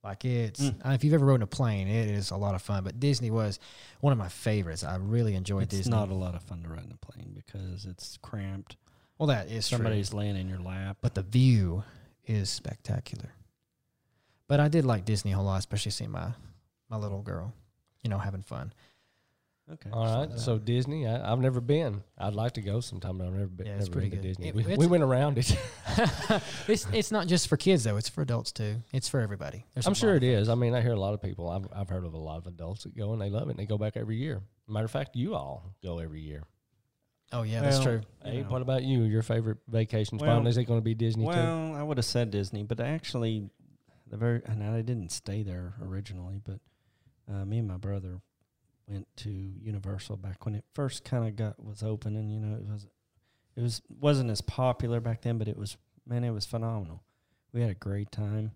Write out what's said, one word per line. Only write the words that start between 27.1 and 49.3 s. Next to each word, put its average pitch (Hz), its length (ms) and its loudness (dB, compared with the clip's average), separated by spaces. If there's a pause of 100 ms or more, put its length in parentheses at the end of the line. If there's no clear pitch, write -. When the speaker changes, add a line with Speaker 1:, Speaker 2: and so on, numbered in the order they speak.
Speaker 1:
not 214 160 2
just 170 200 4
for - 80 4
kids, 170 280 6
though. 107 140 2
It's 107 120 -2
for 156 140 -4
adults, 117 280 -2
too. 107 260 -2 (140)
It's 131 160 -2
for 135 140 0
everybody. 98 420 -4 (120)
There's 127 100 0
Speaker 3:
I'm 196 80 4
Speaker 1:
a - 20 4
Speaker 3:
sure 214 140 4
Speaker 1:
lot 190 60 8
Speaker 3:
it - 20 8
Speaker 1:
of 123 120 6
Speaker 3:
is. 120 100 6
Speaker 1:
things. 107 100 4
Speaker 3:
I 117 60 6
mean, 120 180 4
I 123 80 2
hear 120 120 4
a 104 60 2
lot 98 140 0
of 104 80 -4
people. 90 280 -6
I've, 98 240 -4
I've 98 160 -4
heard 92 140 -4
of 82 100 -8
a 80 40 -8
lot 78 220 -8
of 87 80 -12
adults 85 360 -10
that - 140 -14
go, 107 160 -2
and 110 80 -2
they 101 80 -2
love 104 180 -2
it, - 40 -4
and - 80 -6
they 104 80 -4
go 107 100 0
back 107 180 -2
every 110 220 -4
year. 127 240 -4 (260)
Matter 107 180 -2
of 110 60 -6
fact, 143 240 -4
you 127 200 -2
all 69 280 -8 (200)
go 85 160 -4
every 80 220 -8
year. 76 220 -10 (880)
Speaker 1:
Oh, 120 120 -2
yeah, 110 180 -2
that's 139 160 4
Speaker 2:
Well, 135 80 4
Speaker 1:
true. 113 160 2 (240)
Speaker 2:
you 104 60 -6
Speaker 3:
Hey, 123 120 -2
Speaker 2:
know. 98 60 -6
Speaker 3:
what 127 120 0
about 131 220 0
you? 131 200 4
Your 110 200 4
favorite 110 340 0 (100)
vacation 110 520 0
spot? - 80 2
Speaker 2:
Well, 117 100 6
Speaker 3:
And 117 100 4
is 117 100 4
it 123 80 2
gonna 117 160 4
be 113 120 2
Disney, 110 320 2
too? 156 60 2
Speaker 2:
Well, 165 420 2
I 143 80 -6
would 147 160 -2
have 117 80 2
said 120 260 2
Disney, 101 320 -2
but 110 160 -4
actually, 117 720 -2 (580)
the 107 100 -10
very, 117 280 2
and 107 180 -2
I 113 200 0
didn't 110 280 -2
stay 101 300 -4
there 90 400 -6
originally, 95 600 -8
but, 101 160 -10 (720)
uh, 98 120 -4
me 104 140 -2
and 113 100 0
my 90 100 -6
brother 95 420 -6 (680)
went 101 200 -8 (100)
to 107 120 -8
Universal 98 880 -6